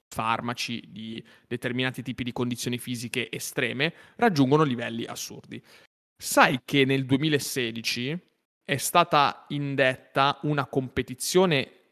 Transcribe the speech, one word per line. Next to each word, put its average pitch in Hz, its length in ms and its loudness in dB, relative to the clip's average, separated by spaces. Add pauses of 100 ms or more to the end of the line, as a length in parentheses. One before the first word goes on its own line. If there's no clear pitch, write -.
(140)
farmaci, 113 800 -2
di 113 320 -12 (240)
determinati 123 560 -4
tipi 123 220 -6
di 120 80 -6
condizioni 123 440 -4
fisiche 120 540 -6
estreme, 123 640 -4 (240)
raggiungono 151 460 4
livelli 120 420 -2
assurdi. - 580 -12 (580)
Sai 170 440 4
che 143 180 4
nel 135 220 2
duemilasedici 131 1120 -2 (440)
è - 140 -2
stata 151 720 2
indetta 139 960 0
una 147 240 0
competizione 135 1120 0 (140)